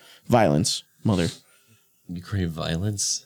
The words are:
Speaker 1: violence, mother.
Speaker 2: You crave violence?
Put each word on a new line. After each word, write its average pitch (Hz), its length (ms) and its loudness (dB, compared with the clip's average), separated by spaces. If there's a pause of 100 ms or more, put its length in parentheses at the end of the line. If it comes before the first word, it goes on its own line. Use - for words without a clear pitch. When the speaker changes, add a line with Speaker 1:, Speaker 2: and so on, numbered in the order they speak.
(280)
Speaker 1:
violence, 95 560 4 (200)
mother. 90 240 2 (800)
Speaker 2:
You 87 120 -10
crave 92 280 -4
violence? 82 760 -4